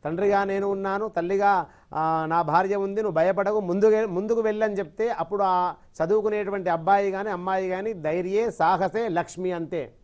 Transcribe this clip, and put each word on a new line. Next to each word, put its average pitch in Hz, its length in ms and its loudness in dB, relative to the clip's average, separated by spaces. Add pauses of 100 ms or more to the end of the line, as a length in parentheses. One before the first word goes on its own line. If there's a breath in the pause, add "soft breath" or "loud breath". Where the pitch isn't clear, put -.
తండ్రిగా 196 380 2
నేను 196 240 -2
ఉన్నాను, 196 400 -2
తల్లిగా, 190 600 2 (260 soft breath)
ఆ, 160 360 0
నా 165 120 2
భార్య 180 340 2
ఉంది, 196 260 -2
నువ్వు 202 140 0
భయపడకు, 190 440 2
ముందుకు, 214 460 4
ముందుకు 214 360 -2
వెళ్ళని 214 380 0
చెప్తే 208 300 -4
అప్పుడు 202 340 -2
ఆ 180 320 2 (220 soft breath)
చదువుకునేటువంటి 202 720 0
అబ్బాయి 190 420 2
కానీ 196 180 -4
అమ్మాయి 185 400 -2
కానీ 196 240 -4
ధైర్యే 185 580 -2
సాహసే 185 560 0
లక్ష్మి 175 440 -4
అంతే. 165 420 -6 (100)